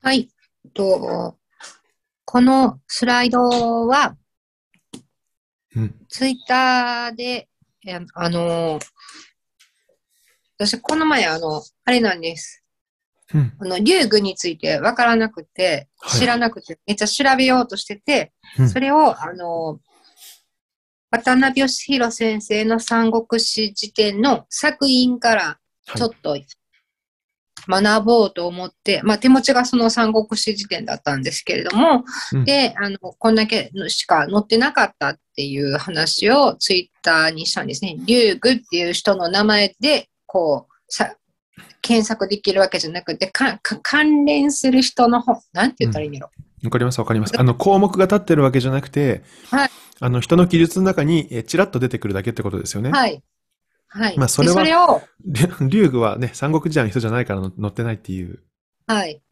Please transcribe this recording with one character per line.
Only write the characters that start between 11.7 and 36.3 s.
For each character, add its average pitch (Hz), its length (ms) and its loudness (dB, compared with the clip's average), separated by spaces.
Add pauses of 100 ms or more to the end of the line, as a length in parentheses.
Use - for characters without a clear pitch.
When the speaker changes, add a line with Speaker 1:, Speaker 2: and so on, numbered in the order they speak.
Speaker 1:
あ 247 60 0
れ 247 100 4
な 202 140 0
ん 170 60 -14
で 165 140 -6
す。 - 280 -18 (680)
Speaker 2:
う 156 40 2
ん。 135 220 0
Speaker 1:
あ 202 60 -12
の、 185 140 -4
竜 294 280 4
宮 208 120 4
に 196 160 -2
つ - 140 -6
い 160 80 -8
て 156 220 -2
わ 208 140 0
か 240 120 0
ら 233 100 4
な 220 140 0
く 170 140 -16
て、 175 440 -2 (120)
Speaker 2:
は - 180 -4
い。 - 20 2
Speaker 1:
知 254 60 2
ら 240 120 0
な 233 120 0
く 214 120 -12
て、 - 240 -18
め 208 80 -4
っ 208 40 -4
ち 214 60 -2
ゃ 214 40 -2
調 277 160 -2 (140)
べ 262 80 2
よ 254 160 4
う 247 60 -2
と 196 100 -10
し - 80 -12
て 202 100 -12
て、 220 380 -2 (240)
Speaker 2:
う 131 60 4
ん。 123 60 4
Speaker 1:
そ 160 100 -2
れ 269 120 0
を、 294 300 4
あ 160 120 -8
の、 165 460 -8 (1300)
渡 233 240 2
辺 262 260 2
義 262 240 -2
弘 247 300 -2
先 214 260 -2
生 214 240 -2
の 226 140 0
三 226 320 0
国 226 280 -2
志 220 340 -2
辞 208 200 -10
典 208 280 0
の 269 280 0
作 294 380 -2
品 247 320 2
か 233 160 2
ら 165 240 -4 (360)
ち 240 80 -2
ょ 226 40 -2
っ - 20 -2 (120)
と 156 100 -6
Speaker 2:
は 143 60 -4
い。 139 80 -14 (1200)
Speaker 1:
学 208 380 2
ぼ 226 200 4
う 190 80 -6
と 175 140 -6
思 180 180 -10
っ 180 60 -14
て、 - 320 -2
ま 214 120 2
あ、 - 20 -8
手 240 100 0
持 262 140 8
ち 269 120 2
が 247 120 2
そ 247 100 -4
の 233 140 2
三 226 240 0
国 220 120 2 (140)
志 208 160 -2
辞 202 120 -10
典 - 180 -8
だ - 100 -6
っ - 80 -14
た 143 140 -2
ん 135 40 -4
で 147 100 -6
す - 100 -8
け 170 160 -6
れ - 60 -6
ど - 120 -6
も、 262 300 4 (280)
Speaker 2:
う 135 40 0
ん。 127 80 0
Speaker 1:
で、 277 320 0
あ 202 120 -6
の、 196 80 -10
こ 202 340 -2
ん 220 40 4
だ 220 100 2
け 220 280 -4
の 190 160 -8
し - 160 -4
か 160 240 2
載 202 100 2
っ 208 80 -6
て 226 100 0
な 269 140 0
か 247 140 2
っ 196 120 -8
た 139 120 -4
っ - 100 -10 (160)
て 143 100 -6
い 139 160 -6
う 143 160 -2
話 165 540 -2